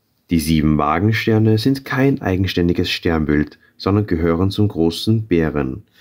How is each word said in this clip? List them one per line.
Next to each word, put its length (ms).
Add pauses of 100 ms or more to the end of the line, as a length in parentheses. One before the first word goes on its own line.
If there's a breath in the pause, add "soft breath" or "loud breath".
(300)
Die 100
sieben 380
Wagensterne 800
sind 260
kein 380
eigenständiges 680
Sternbild, 720 (160 soft breath)
sondern 320
gehören 440
zum 180
großen 580
Bären. 560 (180 loud breath)